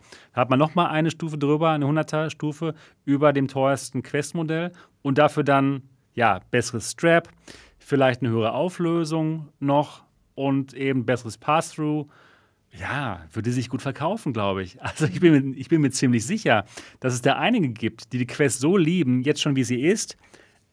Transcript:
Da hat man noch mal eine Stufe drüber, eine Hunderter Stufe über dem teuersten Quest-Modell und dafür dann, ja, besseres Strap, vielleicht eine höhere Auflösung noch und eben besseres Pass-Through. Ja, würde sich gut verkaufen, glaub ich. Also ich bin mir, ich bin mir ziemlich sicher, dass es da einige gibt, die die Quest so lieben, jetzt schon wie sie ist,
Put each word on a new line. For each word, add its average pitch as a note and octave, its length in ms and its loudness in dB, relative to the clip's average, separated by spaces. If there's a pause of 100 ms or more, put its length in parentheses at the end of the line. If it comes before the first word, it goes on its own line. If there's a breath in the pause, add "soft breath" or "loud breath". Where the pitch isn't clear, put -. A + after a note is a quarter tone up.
(340 loud breath)
Da B2 80 0
hat A#2+ 80 2
man C3 80 4
noch D#3 160 2
mal F#3 140 0
eine D#3 240 0
Stufe D#3 260 -8
drüber, D3+ 320 2
eine D3 160 0
Hunderter D#3 460 -2
Stufe D3+ 420 -6 (300 loud breath)
über C#3+ 300 4
dem C3+ 140 2
teuersten C3+ 540 -2
Quest-Modell E3 720 -4 (320 loud breath)
und C#3 160 2
dafür D3 240 4
dann, C#3 400 2 (320)
ja, G#2+ 240 2 (100)
besseres A#2+ 420 -2
Strap, E3+ 380 2 (480 loud breath)
vielleicht C3 440 2
eine B2 100 0
höhere A2+ 220 0
Auflösung D#3+ 960 -2 (100)
noch C#3+ 440 0 (300)
und C3+ 400 -2
eben C3 320 -2
besseres A#2+ 320 -2
Pass-Through. D3+ 720 -2 (640 soft breath)
Ja, G#2+ 500 -8 (100)
würde A2+ 200 -4
sich B2 180 -4
gut B2+ 140 -6
verkaufen, D3 500 -4
glaub G2+ 240 -2
ich. F#2+ 240 -10
Also - 240 -4
ich F3+ 140 -4
bin C#3+ 320 6
mir, B2 40 -8
ich C3+ 140 -12
bin D#3+ 120 4
mir C3+ 100 2
ziemlich A#2+ 340 2
sicher, C3+ 400 0 (340 loud breath)
dass B2+ 140 -2
es A#2+ 80 -6
da C3+ 140 2
einige E3+ 340 0
gibt, A2 420 -6
die B2+ 60 -4
die B2 80 -2
Quest C#3 340 -2
so D#3 160 2
lieben, D3+ 460 2
jetzt C#3+ 180 0
schon C#3+ 160 0
wie C3 80 2
sie A#2+ 180 -2
ist, F#3+ 360 -2 (560 soft breath)